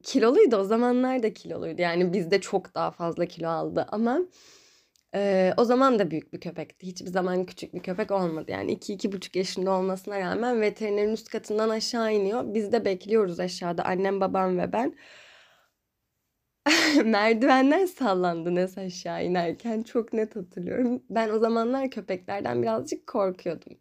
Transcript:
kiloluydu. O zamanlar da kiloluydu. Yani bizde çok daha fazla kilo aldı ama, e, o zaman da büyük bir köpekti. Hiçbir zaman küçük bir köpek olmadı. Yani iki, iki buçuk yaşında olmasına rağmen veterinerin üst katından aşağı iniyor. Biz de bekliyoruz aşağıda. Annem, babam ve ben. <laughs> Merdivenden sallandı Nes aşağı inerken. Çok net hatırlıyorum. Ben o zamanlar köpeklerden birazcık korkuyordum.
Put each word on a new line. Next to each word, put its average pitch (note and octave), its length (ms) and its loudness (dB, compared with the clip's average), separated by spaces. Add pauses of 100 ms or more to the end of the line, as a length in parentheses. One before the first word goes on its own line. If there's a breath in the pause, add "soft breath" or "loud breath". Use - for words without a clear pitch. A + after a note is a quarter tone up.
kiloluydu. C4 500 6
O G3 80 2
zamanlar B3 580 2
da A3 100 0
kiloluydu. - 500 -6
Yani F3 300 2
bizde F#3+ 280 2
çok - 340 -4
daha E3 160 -2
fazla E3+ 360 -4
kilo E3 220 -8
aldı D#3+ 440 -2
ama, A#3 280 0 (920 soft breath)
e, F#3+ 420 2
o A#3+ 80 6
zaman B3+ 340 4
da F3 120 0
büyük D#3 220 -8
bir F3 80 -10
köpekti. E3 460 -14
Hiçbir F#3 240 -12
zaman F#3 340 -2
küçük - 300 -14
bir F3 60 -10
köpek G3+ 300 -6
olmadı. E3+ 400 -2
Yani F#2+ 220 -4
iki, G#3 220 -6
iki G3 180 -4
buçuk F#3 240 -8
yaşında F#3 340 -2
olmasına F#3+ 500 -2
rağmen G#3+ 400 0
veterinerin G#3 520 0
üst A3 160 -8
katından G#3+ 400 -2
aşağı A3 460 -2
iniyor. G#3 400 0
Biz G#3+ 180 -2
de A3 120 2
bekliyoruz G3 560 0
aşağıda. F3 440 -4
Annem, F#3+ 360 0
babam F#3 380 2
ve F3 140 -2
ben. A#3 220 -2 (1700 loud breath)
<laughs> D4+ 380 4
Merdivenden C4 800 4
sallandı F3 680 0
Nes F#3 240 0
aşağı F3 460 -6
inerken. F3 580 -2
Çok A3+ 300 -4
net A3 240 -2
hatırlıyorum. G3 760 -4
Ben A3 200 0
o A3 80 2
zamanlar A#3 520 0
köpeklerden G3+ 720 -4
birazcık - 440 -4
korkuyordum. F#3 760 -4